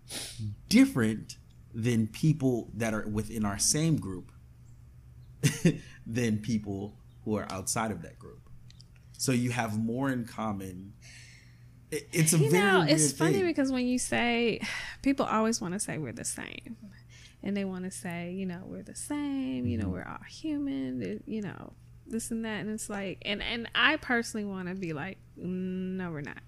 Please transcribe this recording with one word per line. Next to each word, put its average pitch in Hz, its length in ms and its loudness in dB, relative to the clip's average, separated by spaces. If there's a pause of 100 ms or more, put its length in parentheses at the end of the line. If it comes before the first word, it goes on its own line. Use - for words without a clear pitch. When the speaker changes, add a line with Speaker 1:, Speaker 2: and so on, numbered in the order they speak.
(680)
Speaker 1:
different 135 680 6 (380)
than 113 320 4
people 131 680 2
that 110 180 0
are 107 160 -2
within 107 380 -2
our 101 120 -2
same 151 380 4
group 95 340 -6 (1120)
<laughs> - 640 0
than 117 320 2
people 104 580 -4 (280)
who 107 120 0
are 92 140 -2
outside 107 400 -2
of 87 120 -6
that - 160 -16
group. 67 220 -18 (760)
So - 160 2
you 240 180 2
have 117 280 0
more 120 320 0
in 123 160 -2
common. 98 680 -6 (960)
It, 151 220 -6
it's 165 200 6
a 170 60 6
Speaker 2:
You 143 120 6
Speaker 1:
very 180 120 6
Speaker 2:
know, 202 200 8
it's 156 220 6
Speaker 1:
weird - 120 4
Speaker 2:
funny 320 220 4
Speaker 1:
thing. 370 80 4
Speaker 2:
because 285 260 2
when 254 140 0
you 247 120 2
say, 233 640 2 (220)
<sighs> - 200 -12
people 269 240 2
always 220 340 2
wanna 180 200 -2
say - 180 -4
we're 139 140 -4
the - 120 -10
same. - 520 -8 (680)
And 196 120 -2
they 196 80 -2
wanna 185 260 -6
say, 175 420 -8
you 190 140 -4
know, 180 200 -6
"We're 185 180 -10
the - 100 -14
same, 269 720 -2
you 247 100 0
know, 214 100 0
Speaker 1:
Mm-hmm. 180 60 0
Speaker 2:
we're 180 160 -6
all - 200 -10
human," 277 720 -4
th-, 196 260 -4
you 220 160 -4
know, - 300 -8 (340)
this 226 240 -6
and 226 140 -2
that. 214 160 -4
And 208 100 -4
it's 214 180 -6
like, 196 340 -4
and, 208 200 -2
and 233 320 -4
I - 220 4
personally 233 480 0
wanna 190 320 -6
be 180 160 -4
like, 156 260 -6 (180)
"No, 185 760 -4
we're 147 80 -6
not." 139 280 -10